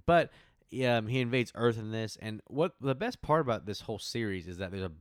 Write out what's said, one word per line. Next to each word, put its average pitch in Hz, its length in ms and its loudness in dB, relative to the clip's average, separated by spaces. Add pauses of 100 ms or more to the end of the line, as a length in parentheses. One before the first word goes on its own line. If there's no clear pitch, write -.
But, 170 280 4 (520)
um, 117 220 4
he 127 140 0
invades 120 340 0
Earth 117 240 4
in 107 140 -6
this. 113 280 -4
And 107 280 -8
what 156 320 0
the 135 160 0
best 226 260 -6
part 156 180 4
about 117 260 0
this 104 160 -6
whole 104 180 -6
series 98 480 -4
is 87 100 -8
that 92 140 -6
there's 98 100 -6
a, 90 80 -4 (100)